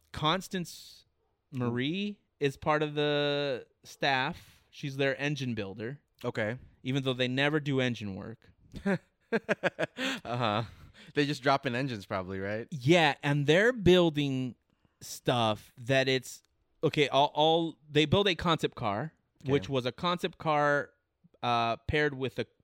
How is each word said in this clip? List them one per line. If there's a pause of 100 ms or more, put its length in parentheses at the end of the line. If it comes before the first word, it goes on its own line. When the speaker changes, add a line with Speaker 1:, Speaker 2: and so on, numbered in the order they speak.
(100)
Speaker 1:
Constance (580)
Speaker 2:
Mm.
Speaker 1:
Marie (240)
is
part
of
the (200)
staff. (160)
She's
their
engine
builder. (260)
Speaker 2:
Okay. (280)
Speaker 1:
Even
though
they
never
do
engine
work. (460)
Speaker 2:
<laughs> (320)
Uh-huh. (520)
They
just
drop
in
engines
probably,
right?
Speaker 1:
Yeah,
and
they're
building (460)
stuff
that
it's, (420)
okay,
all,
all, (140)
they
build
a
concept
car, (300)
Speaker 2:
Okay.
Speaker 1:
which
was
a
concept
car, (520)
uh, (120)
paired
with
a (180)